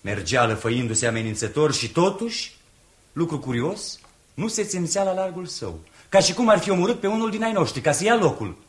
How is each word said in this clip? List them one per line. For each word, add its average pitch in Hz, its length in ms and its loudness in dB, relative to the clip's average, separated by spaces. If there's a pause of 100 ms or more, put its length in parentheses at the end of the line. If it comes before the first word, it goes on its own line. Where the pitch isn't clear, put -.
Mergea 107 460 0
lăfăindu-se 113 600 -2
amenințător 113 680 0
și 117 180 -4
totuși, 196 680 -2 (560)
lucru 156 260 -4
curios, 131 600 -6 (360)
nu 208 140 -6
se 220 140 -4
simțea 190 400 -2
la 190 100 0
largul 185 340 -4
său, 87 340 -10 (280)
ca 196 120 6
și 185 140 2
cum 233 140 2
ar 208 100 8
fi 180 120 -2
omorât 196 300 2
pe 196 60 -2
unul 220 240 0
din 214 120 -4
ai 226 100 0
noștri, 160 280 0
ca 147 120 2
să 147 120 0
ia 226 120 6
locul. 117 400 0 (120)